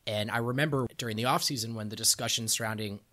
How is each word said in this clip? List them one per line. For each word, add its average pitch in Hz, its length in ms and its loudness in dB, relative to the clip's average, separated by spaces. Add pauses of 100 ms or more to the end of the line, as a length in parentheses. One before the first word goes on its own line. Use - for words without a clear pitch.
And 107 240 0
I 113 80 2
remember 131 480 2 (100)
during 110 220 -4
the 113 60 0
offseason 127 500 0
when 107 160 -4
the 110 60 -8
discussion 113 520 2
surrounding 107 520 -2 (120)